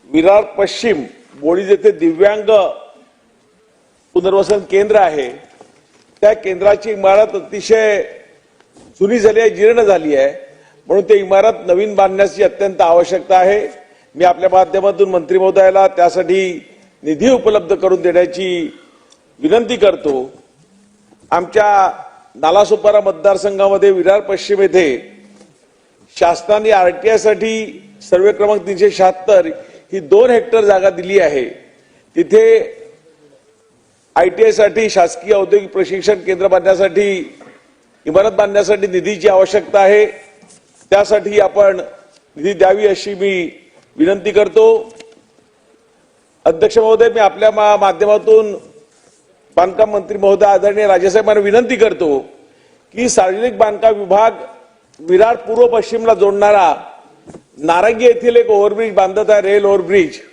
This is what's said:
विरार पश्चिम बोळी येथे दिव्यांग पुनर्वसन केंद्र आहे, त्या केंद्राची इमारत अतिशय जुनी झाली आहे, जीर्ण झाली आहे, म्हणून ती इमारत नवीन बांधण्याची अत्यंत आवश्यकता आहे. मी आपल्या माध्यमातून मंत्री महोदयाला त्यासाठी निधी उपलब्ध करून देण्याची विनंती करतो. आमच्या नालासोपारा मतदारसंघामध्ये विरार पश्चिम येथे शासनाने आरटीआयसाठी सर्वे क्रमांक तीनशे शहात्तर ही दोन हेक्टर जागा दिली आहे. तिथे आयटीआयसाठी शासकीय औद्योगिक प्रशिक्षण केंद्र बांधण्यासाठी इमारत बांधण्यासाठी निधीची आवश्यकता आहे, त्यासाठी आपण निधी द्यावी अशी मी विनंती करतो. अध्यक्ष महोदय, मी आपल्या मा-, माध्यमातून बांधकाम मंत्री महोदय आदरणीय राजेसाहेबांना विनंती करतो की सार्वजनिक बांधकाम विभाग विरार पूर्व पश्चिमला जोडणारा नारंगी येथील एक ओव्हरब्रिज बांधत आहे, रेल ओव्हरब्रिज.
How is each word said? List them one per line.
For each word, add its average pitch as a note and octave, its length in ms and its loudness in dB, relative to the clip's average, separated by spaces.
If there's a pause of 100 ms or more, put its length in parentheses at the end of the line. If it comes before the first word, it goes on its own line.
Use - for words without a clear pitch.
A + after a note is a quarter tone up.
विरार F3 320 2
पश्चिम G3 600 -4 (300)
बोळी E3 360 -4
येथे G3+ 220 2
दिव्यांग F#3+ 580 -2 (1600)
पुनर्वसन F#3+ 460 0
केंद्र G3+ 360 -2
आहे, D#3 340 0 (920)
त्या G#3+ 120 4
केंद्राची G3+ 580 -2
इमारत G3+ 440 0
अतिशय G#3 640 -2 (1000)
जुनी A3 180 0
झाली G#3 200 2
आहे, A3+ 100 2
जीर्ण G#3+ 320 2
झाली E3 340 0
आहे, C#3 180 0 (540)
म्हणून F#3+ 160 0
ती G#3+ 100 2
इमारत G3 400 2 (140)
नवीन G3 280 -2
बांधण्याची G3 480 0
अत्यंत F#3+ 380 -2
आवश्यकता F3 560 2
आहे. G3 300 2 (480)
मी E3+ 100 0
आपल्या F3 260 0
माध्यमातून F#3+ 580 0
मंत्री F3+ 280 -2
महोदयाला F#3+ 500 2
त्यासाठी F3 540 0 (600)
निधी D#3 260 -2
उपलब्ध G3+ 460 0
करून F3 260 -2
देण्याची F3 760 -2 (600)
विनंती G#3+ 360 0
करतो. D3 560 -2 (1000)
आमच्या F#3+ 600 0 (440)
नालासोपारा G#3 680 2
मतदारसंघामध्ये G3 920 0
विरार F#3+ 280 0
पश्चिम G3 420 -4
येथे F3 260 2 (1300)
शासनाने G#3 500 0
आरटीआयसाठी G#3 1160 -2 (220)
सर्वे F#3+ 220 2
क्रमांक G#3 360 -2
तीनशे G3 240 0
शहात्तर F#3 540 0 (480)
ही F#3+ 60 -8
दोन G3+ 300 2
हेक्टर A3+ 340 0
जागा G3 260 2
दिली F#3 300 -4
आहे. C#3+ 240 -2 (720)
तिथे G#3 300 2 (1700)
आयटीआयसाठी G#3 720 0
शासकीय F#3 440 -2
औद्योगिक G3+ 360 0
प्रशिक्षण F#3+ 500 -4
केंद्र F#3 280 -4
बांधण्यासाठी F#3 880 -2 (720)
इमारत F#3+ 260 0
बांधण्यासाठी G3+ 560 0
निधीची F3+ 400 -4
आवश्यकता F#3+ 520 0
आहे, G#3 260 4 (840)
त्यासाठी G3+ 480 0
आपण G3 380 2 (600)
निधी F3+ 160 -4
द्यावी G3 340 2
अशी G3 260 -4
मी F#3 360 -4 (460)
विनंती G3 360 -2
करतो. A3 600 2 (1500)
अध्यक्ष E3 320 0
महोदय, A3 320 2
मी A3 100 -4
आपल्या G#3 320 2
मा-, G#3 280 2
माध्यमातून G#3 760 2 (1040)
बांधकाम F#3+ 340 0
मंत्री G3+ 260 -6
महोदय G3 280 2
आदरणीय G3+ 420 0
राजेसाहेबांना G3 540 0
विनंती A3+ 340 0
करतो F3+ 440 -2 (720)
की A#3 160 -4
सार्वजनिक G3+ 480 -2
बांधकाम G#3+ 420 0
विभाग G3+ 320 2 (680)
विरार F#3 360 2
पूर्व A3+ 320 0
पश्चिमला A3+ 460 -2
जोडणारा G3+ 600 2 (840)
नारंगी F#3+ 480 0
येथील A#3+ 300 2
एक A#3 140 4
ओव्हरब्रिज G#3 440 0
बांधत F#3+ 360 0
आहे, G#3 120 4
रेल G3+ 240 0
ओव्हरब्रिज. F#3 540 0 (140)